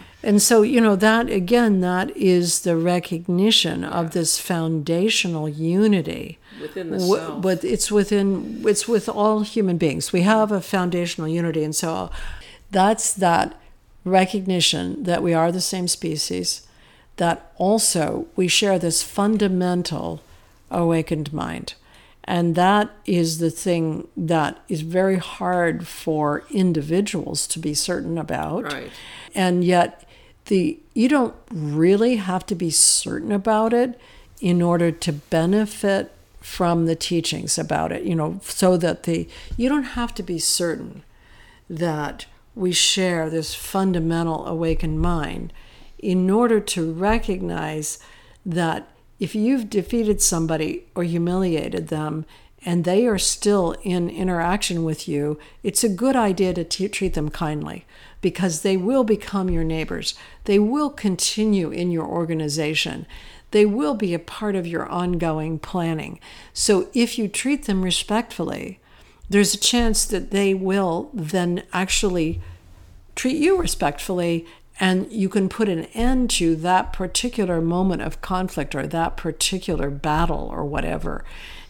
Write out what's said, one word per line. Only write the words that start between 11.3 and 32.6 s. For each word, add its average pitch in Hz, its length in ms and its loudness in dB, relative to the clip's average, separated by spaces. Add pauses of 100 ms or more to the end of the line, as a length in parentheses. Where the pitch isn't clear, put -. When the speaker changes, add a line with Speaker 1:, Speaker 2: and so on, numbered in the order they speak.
Speaker 1:
And 156 100 -6
so 165 360 -4 (600)
that's 202 440 2
that 185 440 2 (460)
recognition 185 1000 0
that 175 180 0
we 170 100 2
are 165 180 4
the 180 120 -2
same 180 260 -2
species, - 800 -4 (500)
that 170 400 -2
also 196 680 2 (100)
we 185 100 2
share 190 320 2
this 170 240 0
fundamental 180 1200 0 (480)
awakened 165 600 0
mind. - 400 -6 (520)
And 170 320 0
that 208 340 4 (160)
is 165 320 2
the 165 120 2
thing 165 560 -2 (120)
that 160 500 0
is 156 140 -2
very 185 340 2
hard 175 720 -2
for 151 640 -2
individuals 175 960 0
to - 120 -6
be 156 140 -4
certain 165 460 -4
about. 156 460 -4
Speaker 2:
Right. 135 260 -8 (440)
Speaker 1:
And 180 300 2
yet, 175 400 2 (420)
the, - 340 2 (140)
you 233 140 4
don't 254 280 2 (160)
really 180 640 4
have 185 300 -2
to 196 100 -4
be 170 140 -2